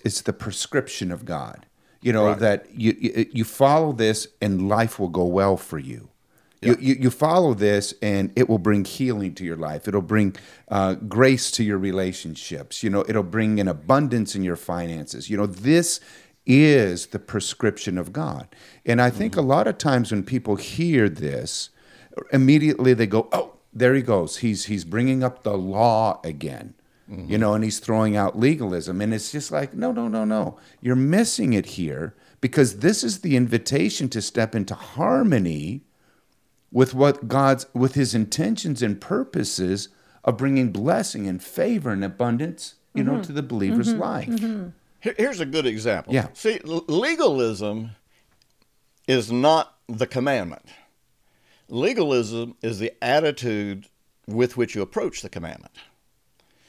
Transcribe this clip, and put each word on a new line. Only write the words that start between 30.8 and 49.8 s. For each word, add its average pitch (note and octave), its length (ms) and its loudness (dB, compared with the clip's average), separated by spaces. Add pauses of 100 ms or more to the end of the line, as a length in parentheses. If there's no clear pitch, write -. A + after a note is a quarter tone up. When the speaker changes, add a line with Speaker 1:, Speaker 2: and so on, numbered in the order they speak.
Speaker 1:
You're B2 160 0
missing E3+ 560 2
it G2 140 2
here, D#2 480 -6 (260)
because B2+ 380 2
this F3+ 260 2
is G#3+ 160 -4
the D3 160 2
invitation B2+ 720 0
to A#2 120 -4
step A2+ 320 -2
into G2+ 200 -4
harmony C3+ 1080 0 (880)
with B2+ 240 4
what C#3 340 2
God's, C3+ 460 2
with C3 200 2
his C3+ 200 0
intentions C#3 680 -2
and G#2 180 0
purposes G2+ 880 -2 (360)
of A#2 120 0
bringing C3 340 2
blessing B2 560 -2
and F#2 160 -6
favor F3+ 480 -2
and G2 140 -2
abundance, A#2+ 680 -4 (200)
you C#3+ 100 -2
know, C4 80 0
Speaker 3:
Mm-hmm. A#3 100 -2
Speaker 1:
to E3+ 100 -12
the C#3+ 100 -4
believer's B2+ 460 -2
Speaker 3:
Mm-hmm. A3+ 120 -2
Speaker 1:
life. - 280 -6
Speaker 3:
Mm-hmm. A3 400 -4 (320)
Speaker 2:
Here, - 160 -4
here's A#3 240 -2
a D#3 60 -4
good C#3+ 180 -2
example. A2 480 -2
Speaker 1:
Yeah. A#2+ 220 2
Speaker 2:
See, - 340 -2
l-, E3 200 -4
legalism A2+ 1040 0 (1120)
is B2 260 0
not D3 440 2 (120)